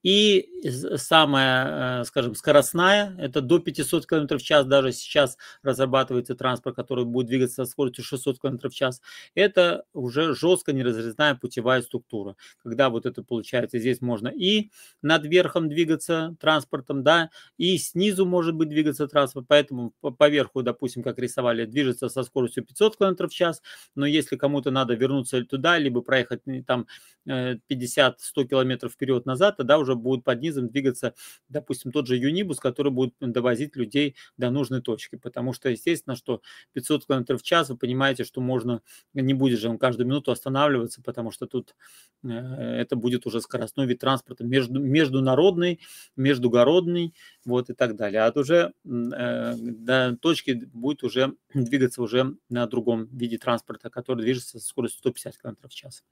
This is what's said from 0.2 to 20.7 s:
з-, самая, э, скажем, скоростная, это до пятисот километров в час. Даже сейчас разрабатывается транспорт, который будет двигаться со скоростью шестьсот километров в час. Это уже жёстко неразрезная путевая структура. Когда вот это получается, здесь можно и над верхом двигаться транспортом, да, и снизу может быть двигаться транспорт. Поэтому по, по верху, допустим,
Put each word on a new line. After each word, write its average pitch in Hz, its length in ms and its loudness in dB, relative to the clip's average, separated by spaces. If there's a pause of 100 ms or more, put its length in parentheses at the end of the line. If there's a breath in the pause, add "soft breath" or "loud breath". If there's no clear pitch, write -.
з-, 143 340 -4
самая, 135 1040 2
э, 120 40 -4
скажем, 120 300 -2
скоростная, 185 840 4
это 139 220 -2
до 160 180 4
пятисот 156 480 -2
километров 151 340 0
в - 40 -14
час. 147 200 6
Даже 131 280 4
сейчас - 440 0 (240 loud breath)
разрабатывается 127 760 0
транспорт, 127 400 -4
который 123 300 -4
будет 120 220 -2
двигаться 127 380 0
со 127 60 -12
скоростью 123 320 -4
шестьсот 135 380 -6
километров 131 320 -6
в - 20 -20
час. - 240 -2 (360 loud breath)
Это 180 480 2 (100)
уже 143 400 -2
жёстко 165 400 2
неразрезная 123 640 0
путевая 127 480 0
структура. 101 520 -10 (280 loud breath)
Когда 123 260 2
вот 117 160 -4
это 120 180 -6
получается, 120 540 -4
здесь 120 240 -2
можно 120 280 -4
и 208 400 0 (340 loud breath)
над 151 220 2
верхом 170 440 2
двигаться 160 680 -2
транспортом, 143 640 -2
да, 160 260 4 (280 loud breath)
и 180 200 2
снизу 190 480 0
может 170 300 0
быть 156 140 0
двигаться 151 380 0
транспорт. 135 400 0
Поэтому 139 540 2
по, 147 100 -4
по 147 180 6
верху, 135 340 0
допустим, 123 400 -4